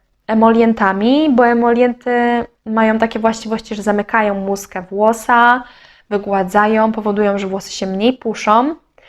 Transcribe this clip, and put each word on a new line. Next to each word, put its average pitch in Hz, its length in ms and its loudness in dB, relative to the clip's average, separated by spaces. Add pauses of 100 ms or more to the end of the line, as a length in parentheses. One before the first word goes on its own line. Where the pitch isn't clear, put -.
(260)
emolientami, 226 1040 2
bo 240 160 4
emolienty 240 1000 0 (200)
mają 220 320 0
takie 226 200 -2
właściwości, 220 560 -4
że 208 80 -10
zamykają 208 520 -2
muskę 196 480 -6
włosa, 233 800 2 (460)
wygładzają, 208 840 0
powodują, 208 460 -2
że 196 80 -6
włosy 190 260 -8
się - 140 -8
mniej 196 260 -2
puszą, 240 640 -2 (340)